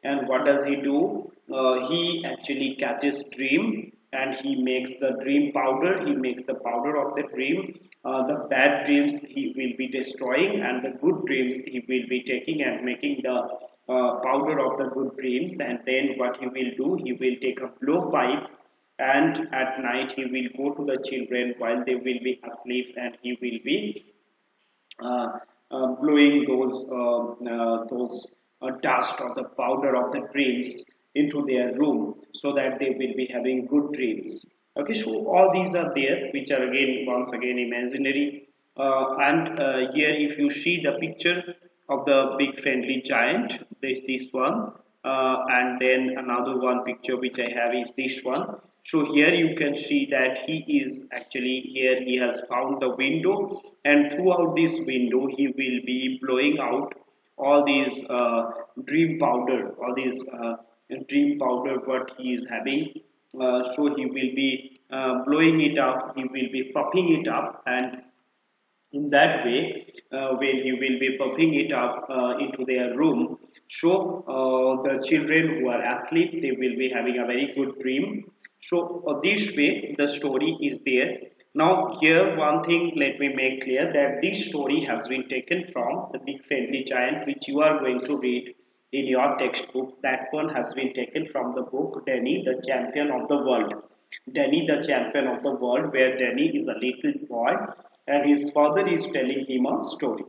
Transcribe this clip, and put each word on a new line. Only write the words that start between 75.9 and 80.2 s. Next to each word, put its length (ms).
they 120
will 260
be 100
having 300
a 80
very 280
good 260
dream. 500
So, 440
uh, 160
this 320
way 440
the 100
story 540